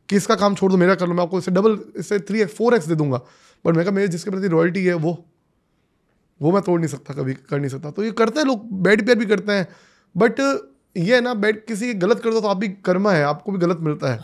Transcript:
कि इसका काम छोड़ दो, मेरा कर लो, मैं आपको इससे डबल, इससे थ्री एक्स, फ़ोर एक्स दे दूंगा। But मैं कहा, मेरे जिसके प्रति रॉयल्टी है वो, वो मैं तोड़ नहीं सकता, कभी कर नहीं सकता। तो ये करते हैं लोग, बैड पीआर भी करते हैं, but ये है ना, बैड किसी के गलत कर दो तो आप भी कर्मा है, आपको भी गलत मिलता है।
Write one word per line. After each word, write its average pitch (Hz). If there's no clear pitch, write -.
कि 196
इसका 202
काम 202
छोड़ 190
दो, 190
मेरा 180
कर 175
लो, 175
मैं 175
आपको 175
इससे 180
डबल, 202
इससे 202
थ्री 202
एक्स, 190
फ़ोर 233
एक्स 175
दे 165
दूंगा। 139
But 165
मैं 165
कहा, 202
मेरे 196
जिसके 175
प्रति 190
रॉयल्टी 175
है 180
वो, 165
वो 147
मैं 190
तोड़ 180
नहीं 160
सकता, 139
कभी 135
कर 143
नहीं 143
सकता। 135
तो 202
ये 226
करते 226
हैं 302
लोग, 233
बैड 196
पीआर 240
भी 226
करते 196
हैं, 196
but 254
ये 190
है 247
ना, 247
बैड 214
किसी 226
के 247
गलत 208
कर 233
दो 220
तो 208
आप 196
भी 190
कर्मा 190
है, 160
आपको 151
भी 196
गलत 170
मिलता 151
है। 110